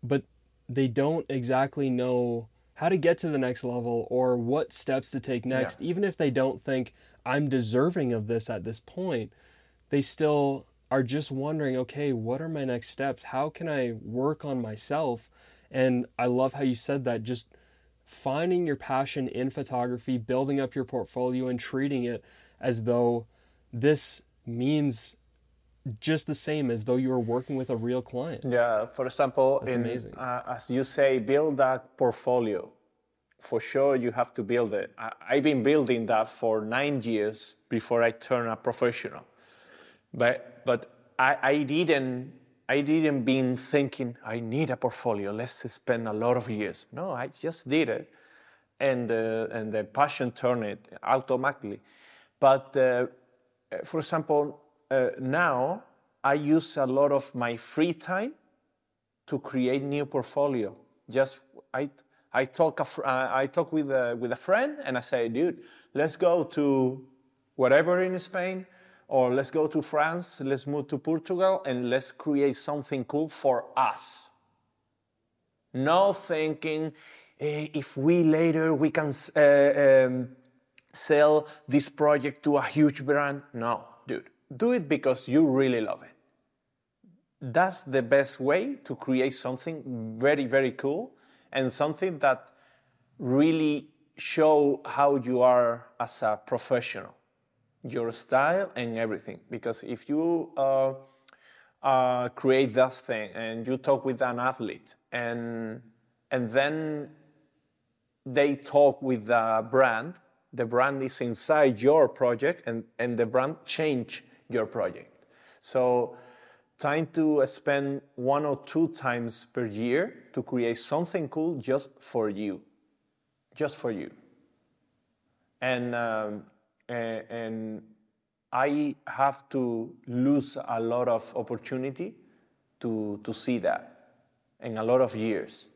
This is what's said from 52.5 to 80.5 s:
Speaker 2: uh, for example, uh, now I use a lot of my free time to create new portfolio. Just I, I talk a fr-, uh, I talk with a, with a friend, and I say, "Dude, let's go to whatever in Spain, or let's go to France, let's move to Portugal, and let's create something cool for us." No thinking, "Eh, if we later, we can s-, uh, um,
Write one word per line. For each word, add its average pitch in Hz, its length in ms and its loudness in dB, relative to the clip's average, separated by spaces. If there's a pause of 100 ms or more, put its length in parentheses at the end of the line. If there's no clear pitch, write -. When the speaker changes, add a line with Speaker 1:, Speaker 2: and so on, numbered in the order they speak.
Speaker 2:
uh, 127 300 4 (800)
for - 140 -6
example, 147 600 -2 (300)
uh, 127 180 4 (100)
now 147 640 0 (400)
I 139 100 4
use 151 440 2
a 139 80 2
lot 135 260 4
of 139 240 0
my 120 220 -4
free 160 360 0
time 196 400 -6 (920)
to 139 120 -4
create 131 440 -2
new 143 220 -2
portfolio. 135 680 -2 (340)
Just 135 300 0 (340)
I, 139 160 -4 (440)
I 131 120 2
talk 156 340 0
a 143 60 0
fr-, - 200 -8
uh, 131 260 0
I 135 160 0
talk 147 240 -2
with 147 200 -2
a, 123 280 0
with 120 120 -2
a 123 40 -2
friend, 262 480 0
and 131 140 -2
I 120 40 -2
say, 120 280 -2
"Dude, 156 300 -2 (340)
let's 151 220 0
go 175 280 2
to 135 640 0 (500)
whatever 156 460 4
in 185 180 -2
Spain, 185 460 -6 (420)
or 127 260 2
let's 135 180 -2
go 156 160 0
to 151 140 -2
France, 160 600 -2
let's 135 260 -2
move 143 200 -4
to 151 100 -4
Portugal, 175 680 0
and 123 240 -2
let's 127 220 0
create 143 440 0
something 143 500 -6
cool 156 240 -2
for 127 360 0 (120)
us." - 520 -2 (1400)
No 170 400 4
thinking, 156 800 -4 (460)
"Eh, 151 340 -4
if 147 240 -6
we 165 260 4
later, 160 500 4
we 151 160 2
can 151 200 0
s-, - 260 -8
uh, 143 720 8
um, 127 220 -2 (640)